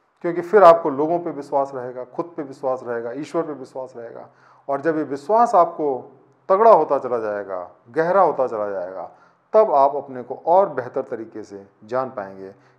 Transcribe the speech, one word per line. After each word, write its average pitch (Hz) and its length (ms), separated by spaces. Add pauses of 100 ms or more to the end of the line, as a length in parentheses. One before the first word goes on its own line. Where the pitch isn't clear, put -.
(240)
क्योंकि 170 180
फिर 190 220
आपको 165 260
लोगों 156 280
पे 170 140
विश्वास 139 420
रहेगा, 127 320
खुद - 300
पे 160 60
विश्वास 131 400
रहेगा, 117 300
ईश्वर 143 300
पे 151 120
विश्वास 127 420
रहेगा। 120 320 (400)
और 139 120
जब 156 180
ये 156 60
विश्वास 208 500
आपको 165 340 (600)
तगड़ा 214 240
होता 147 260
चला 123 200
जाएगा, 101 520 (200)
गहरा 170 320
होता 139 240
चला 107 240
जाएगा, 92 400 (420)
तब 208 220
आप 143 220
अपने 127 260
को 127 120 (120)
और 185 240
बेहतर 127 340
तरीके 110 400
से 101 220 (180)
जान 123 260
पाएंगे, 95 420 (260)